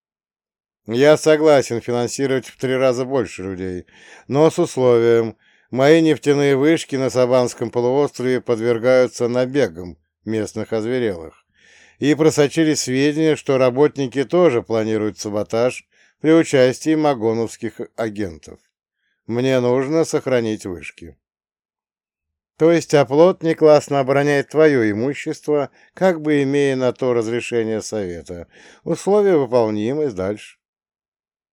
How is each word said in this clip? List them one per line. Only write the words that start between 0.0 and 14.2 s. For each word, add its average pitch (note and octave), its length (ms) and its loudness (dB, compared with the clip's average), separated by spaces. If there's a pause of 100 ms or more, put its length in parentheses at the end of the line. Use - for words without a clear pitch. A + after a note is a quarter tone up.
Я C#3 300 4
согласен D3 640 2
финансировать B2 680 -4
в - 120 -20
три C3 180 -4
раза B2+ 300 0
больше B2 360 -6
людей, F#2 440 -10 (420)
но D3 220 4
с - 80 -6
условием: A#2 800 2 (340)
мои C#3+ 300 4
нефтяные C#3+ 540 2
вышки C#3+ 420 0
на C3 140 -2
Сабанском B2 600 0
полуострове B2+ 720 -2
подвергаются A#2+ 840 0
набегам A#2+ 720 -4 (260)
местных G#2+ 480 -6
озверелых, A2 720 -4 (560)
и D3 160 2
просочились D3+ 640 2
сведения, D3 560 0
что C3+ 220 -2
работники C3 680 0